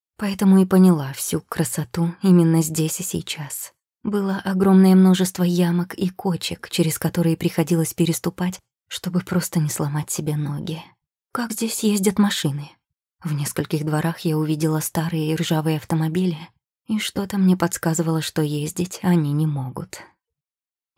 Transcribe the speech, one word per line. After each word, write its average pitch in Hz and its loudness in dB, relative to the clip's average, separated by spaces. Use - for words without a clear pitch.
поэтому 190 4
и 190 6
поняла 180 4
всю - -6
красоту - -4
именно 170 6
здесь 160 -2
и - -8
сейчас. - -10
Было 196 -2
огромное 190 6
множество 185 4
ямок 175 0
и 185 -2
кочек, - -6
через 165 0
которые 165 0
приходилось 165 -2
переступать, 175 -2
чтобы 175 -4
просто 180 -2
не 151 0
сломать 151 -4
себе 151 -4
ноги. 147 -6
Как 240 -6
здесь 226 -6
ездят 208 2
машины? 147 -2
В 156 -4
нескольких 147 -4
дворах 156 -2
я 156 -2
увидела 156 0
старые 160 -2
ржавые 160 0
автомобили, 160 -2
и 220 -2
что-то 202 -6
мне 185 4
подсказывало, 165 0
что - -4
ездить 151 -4
они 165 2
не 151 2
могут. 139 -6